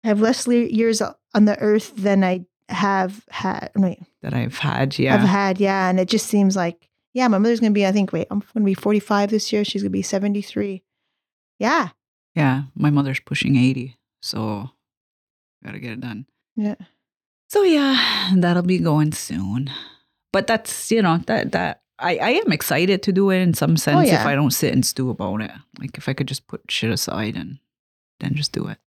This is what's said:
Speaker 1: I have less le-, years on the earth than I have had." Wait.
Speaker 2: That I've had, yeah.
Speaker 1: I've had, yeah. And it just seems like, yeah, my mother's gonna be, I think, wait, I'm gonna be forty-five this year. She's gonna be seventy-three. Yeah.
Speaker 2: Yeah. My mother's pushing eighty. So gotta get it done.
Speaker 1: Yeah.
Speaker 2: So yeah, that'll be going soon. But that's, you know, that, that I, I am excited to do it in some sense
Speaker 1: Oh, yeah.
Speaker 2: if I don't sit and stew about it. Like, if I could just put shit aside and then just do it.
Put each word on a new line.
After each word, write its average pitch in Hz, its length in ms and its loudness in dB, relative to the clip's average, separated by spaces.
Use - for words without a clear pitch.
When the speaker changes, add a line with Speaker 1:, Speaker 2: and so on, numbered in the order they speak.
Speaker 1:
I 226 40 -2
have 208 140 2
less 233 260 0
le-, 240 80 2
years 226 320 2
on - 440 0
the 208 140 2
earth 208 360 2
than 196 280 2
I 180 220 0
have 196 600 -2
had." - 460 -6
Wait. 190 240 0
Speaker 2:
That - 120 -6
I've 120 260 -4
had, 135 400 -2
yeah. 131 160 4
Speaker 1:
I've - 120 6
had, 190 320 2
yeah. 196 300 2
And 185 100 2
it 185 80 0
just 214 200 -2
seems 196 280 2
like, 175 320 -4
yeah, 254 140 0
my 202 120 4
mother's 226 200 2
gonna 220 140 2
be, 202 120 4
I 190 60 2
think, 196 220 2
wait, 170 160 -4
I'm 202 140 -4
gonna 214 120 0
be 196 100 2
forty-five 202 560 0
this 214 200 -2
year. 208 140 0
She's 202 180 -6
gonna 202 60 -4
be 196 140 -2
seventy-three. 202 800 -4
Yeah. 247 300 -2
Speaker 2:
Yeah. 139 280 2
My 147 140 2
mother's 143 300 0
pushing 143 360 0
eighty. 127 420 0
So 110 480 -8
gotta 104 160 -14
get 117 140 -12
it 120 80 -14
done. 120 240 -12
Speaker 1:
Yeah. 208 200 -4
Speaker 2:
So 415 140 2
yeah, 277 720 2
that'll 175 260 2
be 180 160 0
going 156 320 2
soon. 107 580 -6
But 294 160 0
that's, - 420 -4
you 226 120 4
know, 170 160 4
that, - 240 -2
that 170 300 -4
I, 165 180 -2
I 170 120 0
am 330 240 2
excited 180 500 0
to 208 80 0
do 196 180 4
it 185 120 2
in 175 120 2
some 160 220 2
sense 151 220 2
Speaker 1:
Oh, - 40 6
yeah. 165 200 4
Speaker 2:
if 107 40 0
I 139 100 0
don't 139 160 2
sit - 220 0
and 127 120 2
stew 127 240 -4
about 101 320 -4
it. 110 100 -10
Like, - 200 -14
if - 100 -8
I 135 60 -2
could 131 160 -4
just - 180 -10
put - 220 -14
shit - 200 -2
aside - 460 -4
and 87 240 -12
then - 140 -2
just 151 180 -4
do - 140 -6
it. 107 100 -12